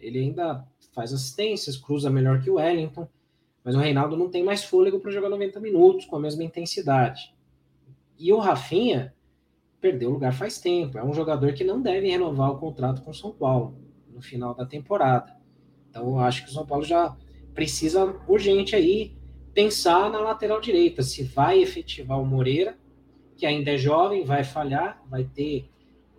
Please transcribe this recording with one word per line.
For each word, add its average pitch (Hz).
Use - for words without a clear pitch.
Ele 120
ainda 151
faz 117
assistências, 147
cruza 143
melhor 131
que -
o -
Wellington, 165
mas 127
o -
Reinaldo 151
não 180
tem 180
mais 196
fôlego 196
pra 202
jogar 202
noventa 202
minutos 190
com 165
a 143
mesma 151
intensidade. 160
E 170
o 220
Rafinha 180
perdeu 127
o 143
lugar 131
faz -
tempo. 170
É 113
um 143
jogador 147
que -
não 196
deve 196
renovar 147
o 135
contrato 131
com 156
o -
São 208
Paulo 131
no 120
final 123
da 127
temporada. 139
Então, 120
eu 131
acho 123
que -
o -
São 151
Paulo 143
já 339
precisa 160
urgente 196
aí 196
pensar 202
na 214
lateral 214
direita, 175
se 131
vai 147
efetivar 135
o 131
Moreira, 131
que 170
ainda 147
é 143
jovem, 170
vai 139
falhar, 147
vai 131
ter 143